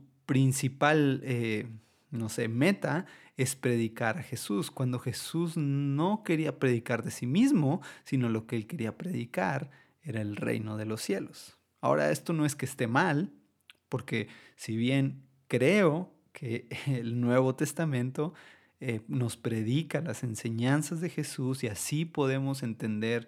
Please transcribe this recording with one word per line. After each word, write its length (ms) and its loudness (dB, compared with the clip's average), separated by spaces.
principal, 1000 4
eh, 460 -2
no 180 -4
sé, 200 -2
meta 580 2
es 180 0
predicar 600 0
a 40 -6
Jesús, 480 -4
cuando 280 -2
Jesús 580 -4
no 680 2
quería 360 0
predicar 440 2
de 100 -6
sí 140 -6
mismo, 540 4
sino 240 0
lo 180 -2
que 100 -4
él 100 -4
quería 320 -6
predicar 720 -4
era 180 -6
el 160 -4
reino 400 -4
de 80 -6
los 160 -4
cielos. 580 -8
Ahora, 300 4
esto 240 -2
no 100 2
es 120 0
que 100 -6
esté 220 -2
mal, 440 2
porque 400 -4
si 200 -6
bien 460 2
creo 680 4
que 380 -6
<laughs> 160 -8
el 340 -2
Nuevo 340 4
Testamento, 800 -2
eh, 280 -2
nos 280 -2
predica 640 -2
las 220 -6
enseñanzas 800 0
de 100 -4
Jesús 540 -4
y 20 0
así 380 -2
podemos 580 0
entender 640 -2